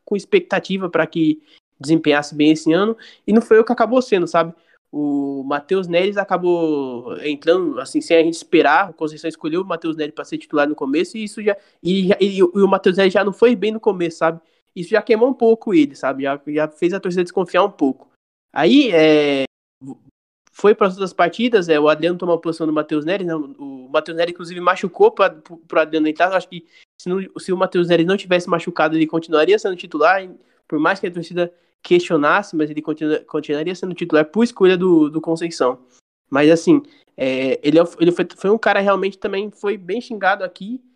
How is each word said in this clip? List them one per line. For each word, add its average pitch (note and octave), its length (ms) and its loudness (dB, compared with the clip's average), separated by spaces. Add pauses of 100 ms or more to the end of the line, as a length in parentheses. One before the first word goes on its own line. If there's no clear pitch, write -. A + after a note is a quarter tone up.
com G#3 120 -4
expectativa F#3+ 760 -2
pra D#3+ 180 0
que D#3 340 -2 (380)
desempenhasse D3 560 0
bem D3 160 4
esse D#3 200 0
ano, G#3 260 0 (300)
e G3+ 60 2
não A3+ 80 6
foi A3 180 4
o A3+ 60 4
que B3 60 -4
acabou A#3+ 300 2
sendo, F3+ 260 0
sabe? E3+ 260 0 (380)
O C#3+ 540 -4
Matheus D3 420 -4
Neres F#3 280 0
acabou D#3+ 1040 -2
entrando, D3+ 600 -2
assim, D3 180 -6
sem E3 180 2
a E3 60 6
gente E3 120 -2
esperar. E3 560 2
O - 20 -20
Conceição D#3 340 -10
escolheu D#3+ 340 -6
o G3 40 -10
Matheus E3 320 -6
Neres D3+ 180 -8
pra D3 80 -12
ser D3+ 140 -10
titular D3 320 -2
no D3+ 60 -4
começo, D3+ 420 -4
e G#3+ 60 -8
isso G#3 180 -12
já, G3+ 140 0 (280)
e, F#3 360 0
e, F#3+ 180 0
e F#3+ 60 4
o G3 240 4
Matheus F#3+ 300 2
Neres F#3+ 160 2
já G3+ 100 2
não G3+ 100 -2
foi A#3+ 220 4
bem G#3 160 -2
no A3 80 -8
começo, F3 380 -2
sabe? E3 220 -2 (340)
Isso F3 160 -12
já G#3+ 120 2
queimou A3+ 280 2
um C4 40 -2
pouco A3+ 400 2
ele, C#3+ 220 2
sabe? C3+ 280 -6
Já, C#3 240 -4
já D3+ 200 -2
fez F3 260 -4
a G3 60 -6
torcida F#3 240 -2
desconfiar F3+ 400 0
um G3+ 80 0
pouco. - 380 -4 (440)
Aí, A3+ 400 4
é, D3+ 520 4 (1080)
foi G#3 240 4
pras G3 180 0
outras F#3+ 200 -8
partidas, F#3+ 560 0
é, D3+ 100 4
o D3+ 80 2
Adriano D#3+ 300 0
tomou F3 180 0
a E3 60 -6
posição D#3+ 260 -6
do D#3 60 -2
Matheus D3+ 320 -2
Neres, F#3 200 -2
né? E3+ 100 -4
O C3+ 540 -12
Matheus D#3 280 -4
Neres, F3 160 -2
inclusive, F3 260 -14
machucou G3 520 2
pra, G3 180 0
pro, D#3+ 280 -14
pro - 220 -2
Adriano D#3 300 0
entrar. E3 200 0
Eu F#3+ 60 -2
acho F3+ 140 -2
que E3+ 160 -16 (360)
se - 60 -10
não, F#3 120 -4 (180)
se - 160 -6
o F3+ 40 -2
Matheus F3+ 300 0
Neres E3+ 180 2
não F#3+ 120 0
tivesse F3+ 320 -2
machucado, D#3+ 480 -2
ele D#3 100 0
continuaria E3 500 0
sendo G3 200 -6
titular, F3 440 0
hein? F#3 160 -18 (300)
Por D#3 100 -6
mais F3+ 220 0
que G3+ 80 -6
a F3 40 -6
torcida F3 420 -6 (280)
questionasse, F3 720 2
mas D3+ 160 -2
ele D3+ 120 -8
continua, D3+ 380 -4
continuaria D#3 560 -6
sendo F#3 180 -8
titular D#3 320 0
por G#3+ 180 0
escolha F#3 320 4
do, E3+ 340 4
do D#3 120 -6
Conceição. E3 580 -4 (500)
Mas, D3 220 4
assim, D#3+ 320 4 (320)
é, C3 480 -2
ele D3+ 160 4
é, E3+ 40 6 (140)
ele E3+ 140 2
foi, F3 240 -4
foi F#3+ 140 -4
um A3 80 4
cara G3+ 240 0
realmente G3 360 -2
também G3+ 340 -6
foi G#3 260 -6
bem F#3+ 240 -8
xingado G3 420 -2
aqui, G3 380 -12 (140)